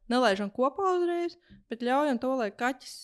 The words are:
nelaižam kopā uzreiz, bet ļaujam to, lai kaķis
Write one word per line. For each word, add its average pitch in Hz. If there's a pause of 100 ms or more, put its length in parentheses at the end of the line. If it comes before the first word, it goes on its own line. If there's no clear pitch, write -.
nelaižam 208
kopā 320
uzreiz, 349 (280)
bet 226
ļaujam 254
to, 254
lai 220
kaķis 254